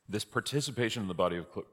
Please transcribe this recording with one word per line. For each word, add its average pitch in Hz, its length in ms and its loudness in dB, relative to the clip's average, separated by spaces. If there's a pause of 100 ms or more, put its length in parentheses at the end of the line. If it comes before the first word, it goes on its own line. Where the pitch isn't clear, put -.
this 104 160 -2
participation 120 760 0
in 95 60 0
the 90 60 -2
body 87 240 4
of 82 140 -6
Cl-, - 200 -8